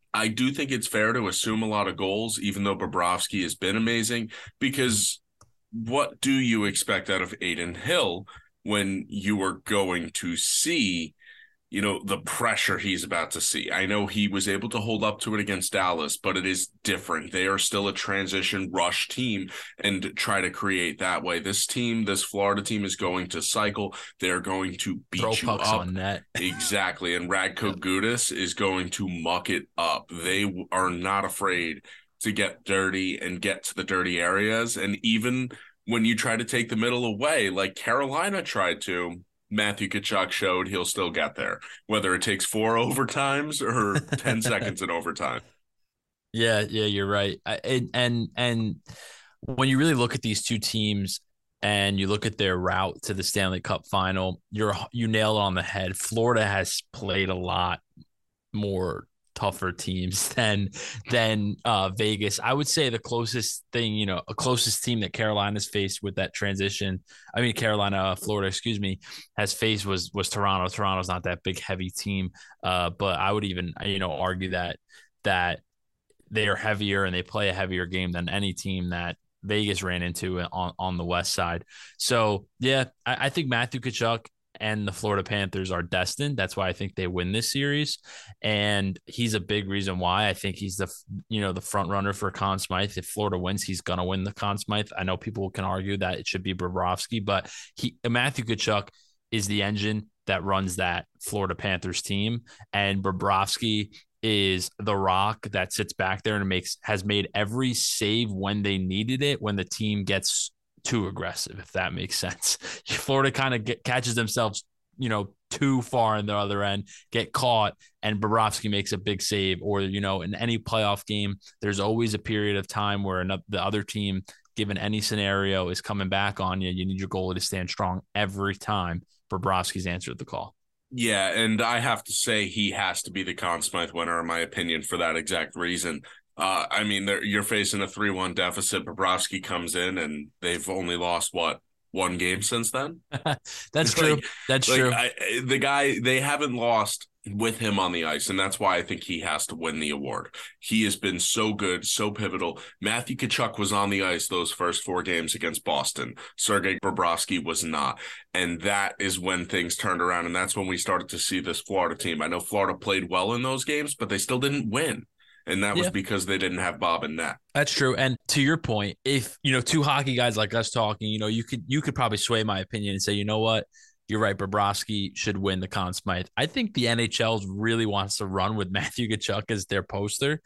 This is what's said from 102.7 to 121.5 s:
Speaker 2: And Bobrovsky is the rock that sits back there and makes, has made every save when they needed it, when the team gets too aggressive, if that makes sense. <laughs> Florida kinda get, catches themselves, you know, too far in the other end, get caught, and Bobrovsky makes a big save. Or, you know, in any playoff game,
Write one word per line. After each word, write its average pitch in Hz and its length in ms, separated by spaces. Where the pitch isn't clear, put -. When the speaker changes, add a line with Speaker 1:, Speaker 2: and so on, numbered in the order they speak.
Speaker 2:
And 98 280
Bobrovsky 98 920
is 98 480
the 104 160
rock 98 560
that 95 200
sits - 220
back 95 300
there 107 120
and 98 140
makes, 92 320
has 104 240
made 101 280
every 117 400
save 110 560
when 98 340
they 98 140
needed 110 460
it, 143 180
when 107 140
the 95 80
team 104 400
gets - 480
too 107 240
aggressive, 92 520
if - 140
that 92 200
makes 92 240
sense. - 400
<laughs> - 300
Florida 135 440
kinda 131 280
get, 117 240
catches 123 320
themselves, 113 480
you 127 120
know, 104 240
too 135 320
far 113 360
in 104 80
the 104 100
other 101 280
end, 101 240
get 113 220
caught, 113 420
and 107 180
Bobrovsky 110 480
makes 101 220
a 104 60
big 98 240
save. 95 400
Or, 101 200
you 98 200
know, 98 200
in 92 140
any 117 220
playoff 110 480
game, 101 300